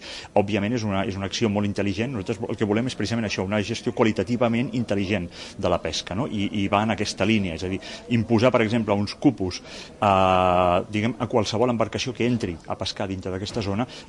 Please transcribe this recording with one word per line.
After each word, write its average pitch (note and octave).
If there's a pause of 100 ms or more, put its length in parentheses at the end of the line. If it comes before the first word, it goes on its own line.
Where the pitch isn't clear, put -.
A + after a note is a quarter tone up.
(380)
òbviament G#2
és A2
una, G2 (100)
és F#2+
una G2
acció A2
molt G#2
intel·ligent. G2+
Nosaltres G2+
el G#2+
que A2+
volem A2
és B2
precisament A2
això, G2
una G2+
gestió A#2
qualitativament A#2 (100)
intel·ligent G2+ (320)
de F#2+
la E2+
pesca, -
no? A#2
I, G2+ (160)
i G2
va G#2
en A2+
aquesta G2
línia, G2
és E2+
a F#2
dir, F#2 (340)
imposar, A2+
per A#2+
exemple, G#2+
uns G2+
cupos, G2+ (400)
eh, F#2 (100)
diguem, G#2+
a A#2+
qualsevol A#2
embarcació A2+
que A#2
entri G#2+ (160)
a F#2
pescar G2+
dintre F#2
d'aquesta G2+
zona G2+ (200)